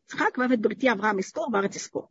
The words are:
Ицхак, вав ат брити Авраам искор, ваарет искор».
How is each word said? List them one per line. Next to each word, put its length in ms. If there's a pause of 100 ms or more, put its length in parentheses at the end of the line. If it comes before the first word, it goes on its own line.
Ицхак, 300
вав 140
ат 80
брити 280
Авраам 320
искор, 320
ваарет 240
искор». 360